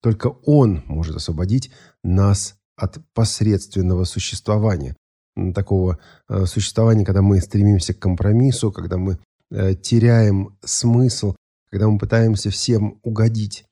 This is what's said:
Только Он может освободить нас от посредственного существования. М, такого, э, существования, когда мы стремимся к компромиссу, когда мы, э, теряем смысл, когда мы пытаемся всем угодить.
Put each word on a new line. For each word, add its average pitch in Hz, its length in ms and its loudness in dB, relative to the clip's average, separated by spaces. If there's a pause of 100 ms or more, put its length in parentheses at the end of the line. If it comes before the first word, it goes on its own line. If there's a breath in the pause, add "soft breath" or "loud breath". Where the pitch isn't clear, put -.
Только 117 260 -2 (160)
Он 117 420 2
может 80 300 -6
освободить 90 560 -4 (320 soft breath)
нас 98 520 0 (200)
от - 220 -8 (160)
посредственного 95 920 0
существования. 95 920 -4 (400)
М, 92 160 -4
такого, 92 460 0 (280 soft breath)
э, 95 180 -2
существования, 110 600 0
когда 98 160 0
мы 98 180 4
стремимся 101 540 2
к - 60 -8
компромиссу, 107 720 0
когда 87 260 -6
мы, 92 220 -4 (320)
э, 95 240 0
теряем 110 920 2
смысл, 117 680 0 (360)
когда 107 160 0
мы 107 100 4
пытаемся 110 520 0
всем 104 540 -2
угодить. 110 680 -2